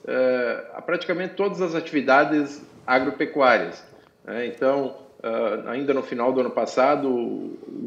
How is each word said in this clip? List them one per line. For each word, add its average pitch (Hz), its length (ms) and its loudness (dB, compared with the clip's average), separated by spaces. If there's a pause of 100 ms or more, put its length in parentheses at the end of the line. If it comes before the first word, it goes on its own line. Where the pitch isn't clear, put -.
eh, 127 580 0 (120)
a - 60 -10
praticamente 175 520 -4
todas 190 300 -2
as 165 100 -2
atividades 147 920 2 (220)
agropecuárias, 131 1000 2 (400)
né? 117 220 -6
Então, 135 520 0 (260)
ah, 113 480 -2
ainda 139 220 -2
no 127 100 0
final 123 280 -2
do 127 100 0
ano 120 100 0
passado, 131 580 2
o, 110 480 -4 (300)